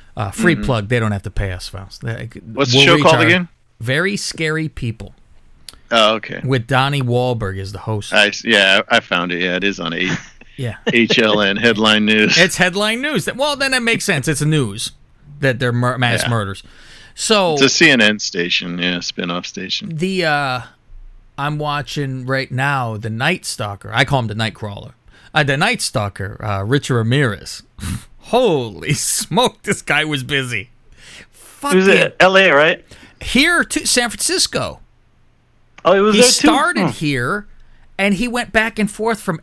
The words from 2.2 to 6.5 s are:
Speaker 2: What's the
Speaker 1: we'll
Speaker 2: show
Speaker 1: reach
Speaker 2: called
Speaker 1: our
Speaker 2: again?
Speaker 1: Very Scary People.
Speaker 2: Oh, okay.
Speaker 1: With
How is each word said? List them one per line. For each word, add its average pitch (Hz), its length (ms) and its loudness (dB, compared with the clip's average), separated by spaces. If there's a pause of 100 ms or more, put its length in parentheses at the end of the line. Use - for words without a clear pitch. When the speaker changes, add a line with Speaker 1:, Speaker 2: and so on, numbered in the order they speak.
Speaker 2:
What's 131 180 0
the 123 60 4
Speaker 1:
we'll 139 80 8
Speaker 2:
show 170 100 6
Speaker 1:
reach 147 80 2
Speaker 2:
called 127 120 8
Speaker 1:
our 123 100 4
Speaker 2:
again? 175 220 2 (340)
Speaker 1:
Very 156 340 0
Scary 160 540 -4
People. 113 440 -8 (800)
Speaker 2:
Oh, 110 240 4
okay. - 300 -10
Speaker 1:
With 127 220 0